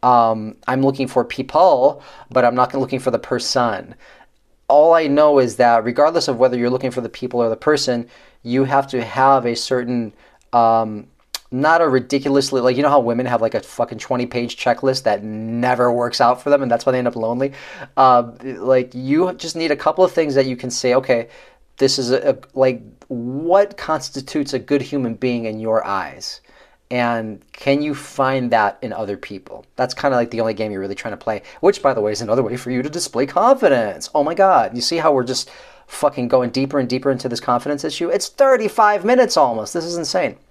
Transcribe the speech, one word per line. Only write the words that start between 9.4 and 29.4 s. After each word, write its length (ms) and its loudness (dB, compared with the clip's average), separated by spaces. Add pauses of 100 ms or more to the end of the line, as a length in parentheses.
a 100 -2
certain, 580 -4 (400)
um, 540 2 (440)
not 300 2
a 80 2
ridiculously, 720 0
like, 160 2
you 40 -2
know 80 2
how 120 4
women 240 -2
have, 160 -2
like, 120 -2
a 60 -2
fucking 400 -6
twenty-page 560 -6
checklist 480 -2
that 180 0
never 720 -2
works 300 -2
out 200 2
for 80 -6
them, 120 4
and 100 -2
that's 140 -2
why 80 0
they 40 0
end 120 0
up 80 -10
lonely? 340 -2 (460)
Uh, 340 4 (100)
like, 540 -2
you 380 0
just 240 -10
need 120 -2
a 60 0
couple 300 2
of 80 0
things 200 0
that 120 4
you 100 -4
can 160 -8
say, 220 0
"Okay, 340 0 (480)
this 240 0
is 120 -2
a, 200 0
a, 260 -6
like, 240 0 (280)
what 680 0
constitutes 800 -6
a 60 -2
good 220 -2
human 340 -6
being 280 -4
in 160 -8
your 260 -2
eyes?" 540 -8 (500)
And 520 -4 (120)
can 280 0
you 140 -4
find 560 -2
that 300 2
in 100 -8
other 240 -6
people? 500 -16 (120)